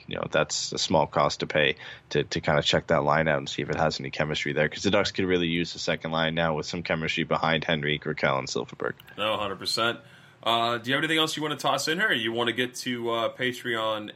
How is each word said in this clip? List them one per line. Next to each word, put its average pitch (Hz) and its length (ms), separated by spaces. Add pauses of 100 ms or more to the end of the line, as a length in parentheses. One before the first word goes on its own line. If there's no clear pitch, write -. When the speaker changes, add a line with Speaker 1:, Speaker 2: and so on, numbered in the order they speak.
Speaker 1:
you 50 80
know, - 140
that's - 420
a - 60
small 78 280
cost 73 340
to 73 60
pay 73 300 (340)
to, - 140
to - 160
kinda 78 220
check - 240
that 73 180
line 78 240
out 73 100
and 71 100
see - 140
if 73 60
it 76 80
has 78 240
any 67 100
chemistry 76 440
there, 76 140
'cause - 140
the 101 80
Ducks 95 220
could 98 140
really 90 220
use 85 260
the - 40
second 82 320
line 80 240
now 82 220
with 78 100
some 87 160
chemistry 80 420
behind 78 440
Henrique, 76 360
Rakell, 71 340
and 64 100
Silfverberg. - 460 (240)
Speaker 2:
No, 104 180
hundred 98 220
percent. 113 420 (420)
Uh, 117 360
do 110 120
you 135 60
have 156 80
anything 160 140
else 156 180
you 147 60
wanna 147 140
toss 139 300
in 160 120
here? 220 100
Or 190 60
you 113 180
wanna 117 200
get 123 240
to, 117 340
uh, 117 240
Patreon 110 800